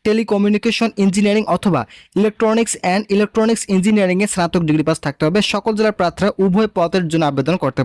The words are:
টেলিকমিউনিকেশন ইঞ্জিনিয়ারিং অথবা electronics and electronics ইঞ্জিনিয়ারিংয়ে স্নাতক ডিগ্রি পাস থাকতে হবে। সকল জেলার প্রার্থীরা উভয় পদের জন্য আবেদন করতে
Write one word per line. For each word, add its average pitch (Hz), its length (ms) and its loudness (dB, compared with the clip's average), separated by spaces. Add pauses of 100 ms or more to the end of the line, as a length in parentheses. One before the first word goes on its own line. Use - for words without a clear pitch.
টেলিকমিউনিকেশন 214 840 0 (160)
ইঞ্জিনিয়ারিং 202 400 2 (120)
অথবা 160 240 0 (400)
electronics 220 540 0 (180)
and 202 100 -2 (140)
electronics 220 460 0 (120)
ইঞ্জিনিয়ারিংয়ে 190 580 2
স্নাতক 170 360 -2
ডিগ্রি 151 200 2
পাস 160 180 0
থাকতে 143 200 -4
হবে। 175 120 0 (140)
সকল 214 260 -2
জেলার 214 200 0
প্রার্থীরা 180 320 0 (140)
উভয় 202 240 2 (100)
পদের 175 320 0
জন্য 160 200 0
আবেদন 139 320 -2
করতে 135 220 -2